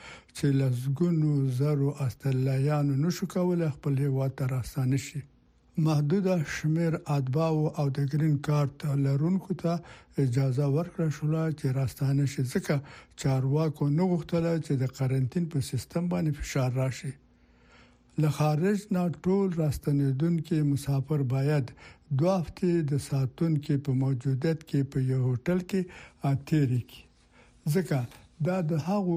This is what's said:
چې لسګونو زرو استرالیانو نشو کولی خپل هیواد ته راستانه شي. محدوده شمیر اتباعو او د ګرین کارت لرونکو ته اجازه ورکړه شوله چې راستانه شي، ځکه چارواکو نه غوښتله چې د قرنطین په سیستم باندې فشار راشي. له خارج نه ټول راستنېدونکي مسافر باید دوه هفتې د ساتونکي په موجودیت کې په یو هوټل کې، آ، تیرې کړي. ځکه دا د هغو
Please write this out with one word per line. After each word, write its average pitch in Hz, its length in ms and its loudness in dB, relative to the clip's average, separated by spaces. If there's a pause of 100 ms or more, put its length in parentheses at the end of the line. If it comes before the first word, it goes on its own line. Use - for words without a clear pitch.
(360)
چې - 100 0 (140)
لسګونو 139 920 2
زرو 139 420 2 (140)
استرالیانو 135 960 0
نشو 175 240 -2
کولی 175 500 0
خپل 143 220 0
هیواد 135 320 0
ته 135 160 -4
راستانه 131 500 -2
شي. - 300 -8 (500)
محدوده 156 720 2
شمیر 160 460 0 (120)
اتباعو 151 600 0
او 147 240 0
د 135 160 -4
ګرین 151 320 2
کارت 147 480 0
لرونکو 143 680 0
ته 170 200 -2 (440)
اجازه 135 480 2
ورکړه 160 440 0
شوله 156 420 -2
چې 151 140 -4
راستانه 135 600 0
شي، 131 160 -2
ځکه 160 320 0 (420)
چارواکو 147 720 0
نه 165 220 2
غوښتله 170 480 0
چې - 140 -4
د 131 120 0
قرنطین 131 640 0
په 151 140 -2
سیستم 170 480 -4
باندې 170 320 0
فشار 127 320 -2
راشي. 131 400 -4 (1080)
له 151 100 2
خارج 151 500 2 (120)
نه 180 180 0
ټول 190 460 0
راستنېدونکي 151 1080 0
مسافر 139 600 0
باید 135 500 0 (400)
دوه 165 260 4
هفتې 175 320 -2 (220)
د - 40 -
ساتونکي 143 800 0
په 139 160 -2
موجودیت 135 760 0
کې 143 140 2
په 139 180 -4
یو 131 240 0
هوټل 175 460 0
کې، 190 100 0 (420)
آ، 139 120 2
تیرې 135 540 2
کړي. - 140 -20 (640)
ځکه 160 320 0 (420)
دا 180 200 0
د 160 120 -2 (140)
هغو 185 300 0